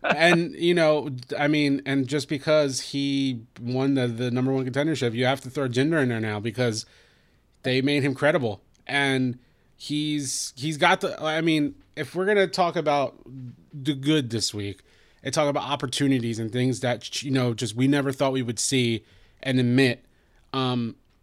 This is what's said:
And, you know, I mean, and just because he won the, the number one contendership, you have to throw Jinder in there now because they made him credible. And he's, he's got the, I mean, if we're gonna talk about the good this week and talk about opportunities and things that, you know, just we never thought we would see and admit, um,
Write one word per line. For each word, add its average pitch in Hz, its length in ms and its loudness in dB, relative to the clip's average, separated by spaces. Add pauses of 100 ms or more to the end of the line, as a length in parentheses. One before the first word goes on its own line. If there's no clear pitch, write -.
And, 165 500 2
you 175 220 0
know, 151 340 2 (300)
I 147 80 2
mean, 147 400 2
and 135 200 0
just 139 220 -4
because 147 520 2
he 139 600 -2 (180)
won 131 360 0
the, 127 120 2
the 120 220 -2
number 127 240 0
one 131 160 -2
contendership, 135 460 0
you 123 100 0
have - 160 2
to 131 80 -12
throw 135 180 -4
Jinder 139 360 2
in 123 60 2
there 113 100 -2
now 107 200 -2
because 113 460 -2 (800)
they 127 180 2
made 143 220 2
him 139 100 2
credible. 139 480 2 (240)
And 131 540 0 (360)
he's, 147 800 -4
he's 147 220 -4
got 175 240 4
the, - 180 -4
I 156 220 -2
mean, 156 320 2 (220)
if - 180 -8
we're 185 140 -2
gonna 202 200 4
talk 175 280 0
about 147 400 0 (580)
the 143 220 -2
good 135 340 0
this 110 240 -4
week 101 300 -8 (400)
and - 100 -6
talk 151 160 2
about 143 140 -2
opportunities 131 760 -2
and 113 140 -6
things 127 300 0
that, - 420 -6
you 139 80 -6
know, 123 240 0
just 110 200 -6
we 127 120 2
never 139 240 2
thought 135 220 0
we 131 100 -2
would 117 160 -6
see 117 440 0 (380)
and 131 180 0
admit, 123 460 4 (480)
um, 123 420 -2 (280)